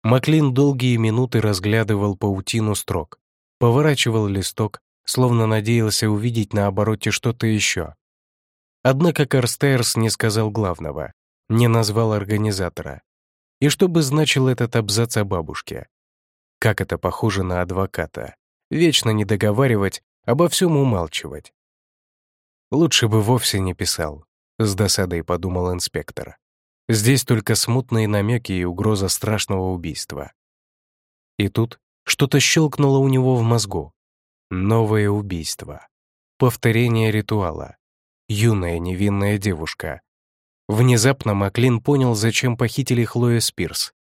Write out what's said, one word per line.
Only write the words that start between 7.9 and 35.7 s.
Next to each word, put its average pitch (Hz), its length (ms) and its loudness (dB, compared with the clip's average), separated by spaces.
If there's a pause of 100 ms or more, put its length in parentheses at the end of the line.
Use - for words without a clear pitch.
Однако 143 420 2
Карстерс 131 720 0
не 113 160 2
сказал 107 400 0
главного, 80 640 -4 (360)
не 117 180 4
назвал 113 460 2
организатора. 98 880 -4 (580)
И 147 100 2
что 185 180 2
бы 165 160 2
значил 139 440 2
этот 120 280 -2
абзац 113 420 0
о 104 80 0
бабушке? 82 640 -8 (720)
Как 110 200 0
это 87 200 -4
похоже 95 420 -2
на 90 200 -2
адвоката. 90 720 -6 (340)
Вечно 151 400 0
не 107 160 0
договаривать, 104 760 0 (220)
обо 147 220 2
всем 165 300 0
умалчивать. 85 760 -2 (1160)
«Лучше 135 380 2
бы 107 160 2
вовсе 117 360 0
не 92 140 -2
писал», 76 540 -6 (300)
с 104 160 0
досадой 92 500 0
подумал 90 500 -2
инспектор. - 640 -8 (500)
«Здесь 117 360 2
только 110 320 0
смутные 117 520 0
намеки 104 460 -2
и 90 100 -2
угроза 95 460 0
страшного 95 600 -2
убийства». 78 600 -8 (1040)
И 101 120 0
тут 117 300 -2 (240)
что-то - 360 0
щелкнуло 139 600 2
у 135 100 2
него 131 260 2
в 117 60 2
мозгу. 98 500 0 (580)
Новое 107 600 2
убийство. 92 800 -6 (500)